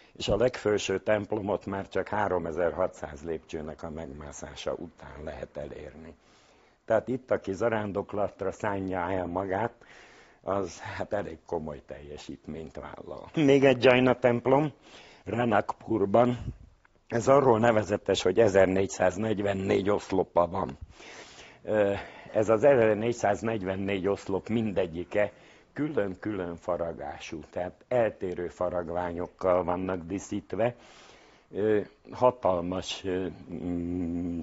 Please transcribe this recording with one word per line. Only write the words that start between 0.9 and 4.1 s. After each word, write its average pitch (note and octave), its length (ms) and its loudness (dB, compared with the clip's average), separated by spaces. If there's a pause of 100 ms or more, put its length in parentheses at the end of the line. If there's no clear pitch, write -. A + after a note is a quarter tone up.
templomot G#2 680 -2
már G2 220 -6
csak F#2+ 200 -4
háromezer-hatszáz E2 1120 -2
lépcsőnek D#2 600 -8
a E2 80 -10
megmászása D2 840 -10